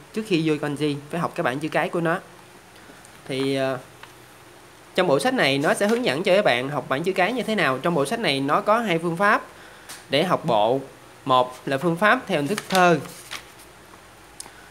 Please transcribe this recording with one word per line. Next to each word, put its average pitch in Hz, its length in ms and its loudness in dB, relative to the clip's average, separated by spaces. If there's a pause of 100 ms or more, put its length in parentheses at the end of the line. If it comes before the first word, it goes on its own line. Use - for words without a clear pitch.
(120)
trước 220 140 -6
khi 165 180 0
vô 156 100 2
kanji, 147 400 -2 (160)
phải 170 100 -6
học 131 140 -4
cái 170 80 -4
bảng 135 160 -2
chữ 156 100 -6
cái 156 200 -2
của 180 120 -4
nó. 170 180 -2 (1120)
Thì, 135 260 -2
ờ, 131 240 -2 (1160)
trong 185 120 2
bộ 143 120 4
sách 262 160 0
này 139 240 4
nó 170 160 2
sẽ 208 140 0
hướng 233 160 0
dẫn 147 180 0
cho 190 140 2
các 202 80 4
bạn 131 240 2
học 143 200 -6
bảng 135 140 -2
chữ 185 100 -2
cái 185 200 0
như 254 100 -4
thế 220 120 -4
nào. 139 240 0
Trong 175 160 -2
bộ 180 100 2
sách 233 160 -4
này 143 200 0
nó 147 200 0
có 208 180 2
hai 196 200 0
phương 165 180 -4
pháp 202 260 2 (680)
để 143 140 2
học 160 200 -2
bộ. 120 360 2 (440)
Một 127 320 2 (100)
là 139 120 -2
phương 165 180 -2
pháp 214 300 4
theo 170 120 -2
hình 143 80 -2
thức 208 120 -4 (100)
thơ. 180 300 4 (1700)